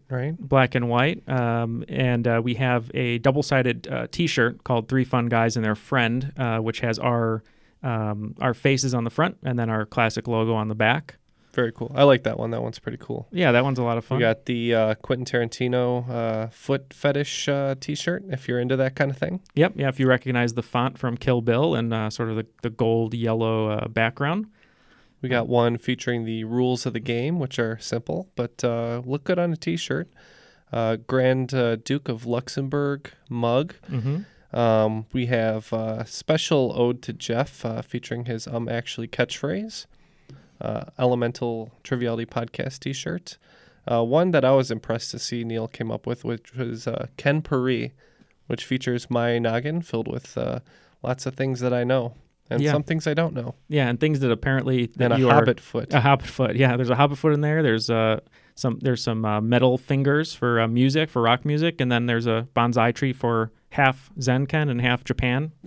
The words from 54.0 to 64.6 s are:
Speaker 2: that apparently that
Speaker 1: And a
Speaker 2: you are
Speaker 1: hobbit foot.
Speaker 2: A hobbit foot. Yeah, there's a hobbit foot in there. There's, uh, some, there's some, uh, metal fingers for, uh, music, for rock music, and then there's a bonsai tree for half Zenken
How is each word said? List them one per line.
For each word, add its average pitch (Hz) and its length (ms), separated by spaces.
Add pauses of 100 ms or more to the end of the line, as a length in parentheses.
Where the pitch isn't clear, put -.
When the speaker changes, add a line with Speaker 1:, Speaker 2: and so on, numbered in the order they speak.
Speaker 2:
that 127 100
apparently 131 540 (120)
that 127 140
Speaker 1:
And - 40
a - 40
Speaker 2:
you 131 100
are 135 40
Speaker 1:
hobbit 113 260
foot. - 340
Speaker 2:
A 143 60
hobbit 139 280
foot. 117 280
Yeah, 123 220
there's 123 140
a 123 40
hobbit 143 220
foot 156 160
in 147 80
there. 151 200
There's, 113 280
uh, 113 320 (340)
some, 120 260
there's 127 200
some, 110 240
uh, 107 160
metal 123 360
fingers 139 560
for, 120 280
uh, 113 80
music, 135 400
for 123 140
rock 117 200
music, 151 380
and 123 100
then 120 140
there's 117 220
a 113 280
bonsai 120 400
tree 131 160
for 113 400 (200)
half 131 460
Zenken 139 520